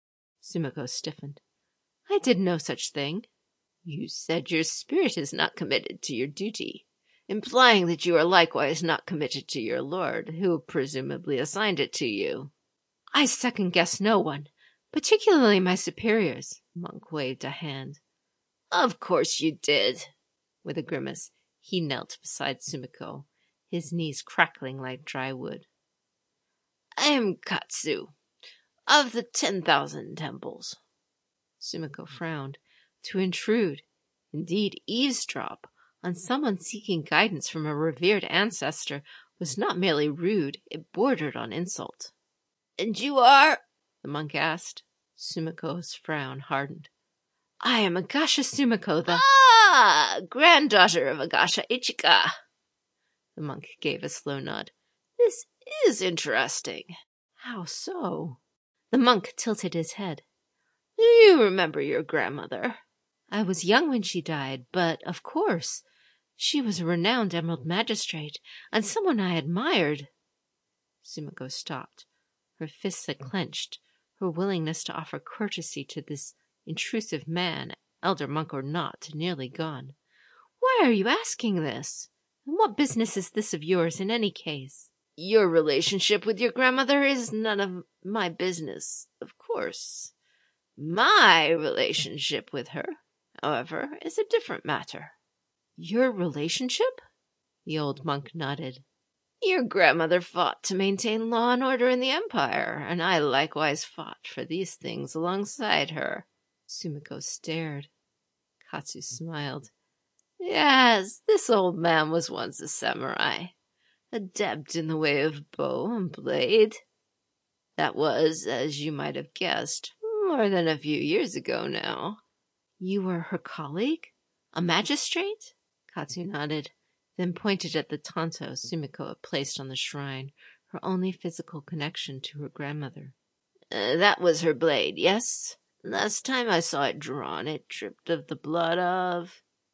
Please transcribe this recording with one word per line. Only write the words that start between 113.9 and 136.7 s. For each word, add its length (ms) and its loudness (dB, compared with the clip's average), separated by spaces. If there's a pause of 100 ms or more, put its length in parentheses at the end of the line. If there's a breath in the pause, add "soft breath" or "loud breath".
adept 640 -6
in 100 -4
the 100 -2
way 260 2
of 280 -4
bow 460 -4
and 160 -4
blade. 640 2 (1000)
That 200 -2
was, 500 0
as 340 -4
you 120 -6
might 240 -6
have 180 -12
guessed, 680 -4
more 480 0
than 180 2
a 80 0
few 240 -4
years 340 -2
ago 320 -4
now." 520 -6 (600)
"You 240 -2
were 180 -2
her 180 -8
colleague? 760 -6 (400)
A 80 -4
magistrate?" 920 -2 (400)
Katsu 300 -8
nodded, 480 -6 (440)
then 160 -2
pointed 420 -2
at 140 -2
the 80 -8
tanto 580 -6
Sumiko 540 -8
had 140 -12
placed 360 -4
on 100 -10
the 60 -10
shrine, 580 -8 (340 soft breath)
her 180 -12
only 260 -2
physical 520 -10
connection 580 -8
to 200 -14
her 100 -10
grandmother. 640 -10 (580)
"Uh, 240 0
that 240 4
was 220 4
her 120 4
blade, 440 2
yes. 580 0 (260)
Last 440 -4
time 240 -2
I 100 4
saw 240 -2